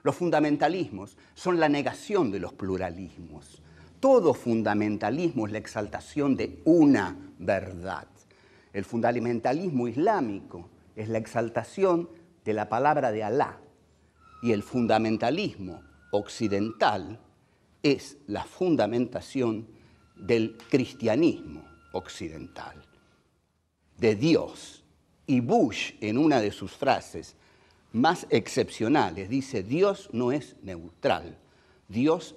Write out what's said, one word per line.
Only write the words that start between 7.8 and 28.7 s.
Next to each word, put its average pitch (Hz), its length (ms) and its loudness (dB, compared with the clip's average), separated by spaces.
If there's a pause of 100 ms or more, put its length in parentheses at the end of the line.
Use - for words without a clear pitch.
El 101 140 -4
fundamentalismo 120 1040 0
islámico 113 800 -2 (260)
es 110 140 -6
la 110 80 0
exaltación 120 880 0 (340)
de 110 120 0
la 104 160 -2
palabra 131 420 2
de 107 120 -4
Alá. 123 340 -2 (840)
Y 117 120 2
el 101 100 0
fundamentalismo 110 1200 0 (300)
occidental 104 1080 -2 (640)
es - 340 0 (100)
la 98 180 -6
fundamentación 117 1200 -2 (480)
del 113 400 0 (140)
cristianismo 117 920 0 (300)
occidental, - 880 -12 (1160)
de 110 180 4
Dios. 120 680 0 (440)
Y 127 140 2
Bush, 151 600 0
en 107 160 -2
una 143 240 4
de 104 120 0
sus - 200 -10
frases - 640 -2 (560)
más 151 380 0
excepcionales, 107 1000 0